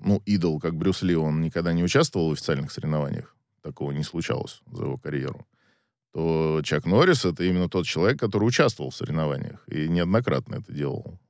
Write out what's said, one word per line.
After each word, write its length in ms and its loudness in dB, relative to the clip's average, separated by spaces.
ну, 220 2
идол, 340 2
как 160 -2
Брюс 260 0
Ли, 140 2
он 260 2
никогда 320 0
не 100 2
участвовал 460 2
в 40 0
официальных 380 -4
соревнованиях, 640 -4
такого 300 -8
не 120 -4
случалось 580 -6
за 120 -6
его 140 -6
карьеру, 480 -8
то 500 2
Чак 220 -2
Норрис — 400 6
это 180 0
именно 240 2
тот 180 0
человек, 340 2
который 260 2
участвовал 440 2
в 60 -12
соревнованиях 720 -4
и 200 -2
неоднократно 680 0
это 160 -10
делал. 460 -6